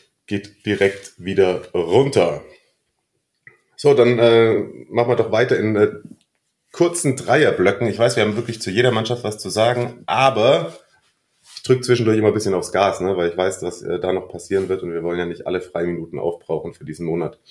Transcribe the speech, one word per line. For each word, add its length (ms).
geht 400
direkt 500
wieder 460
runter. 720
So, 180
dann, 240
äh, 360
machen 200
wir 60
doch 160
weiter 260
in, 180
äh, 120
kurzen 440
Dreierblöcken. 720
Ich 120
weiß, 180
wir 80
haben 120
wirklich 240
zu 100
jeder 200
Mannschaft 340
was 140
zu 100
sagen, 580
aber 680
ich 80
drück 220
zwischendurch 340
immer 100
ein 60
bisschen 200
aufs 180
Gas, 280
ne, 160
weil 140
ich 60
weiß, 260
was, 200
äh, 180
da 120
noch 160
passieren 400
wird 140
und 100
wir 120
wollen 160
ja 60
nicht 200
alle 140
Freiminuten 580
aufbrauchen 560
für 100
diesen 220
Monat. 320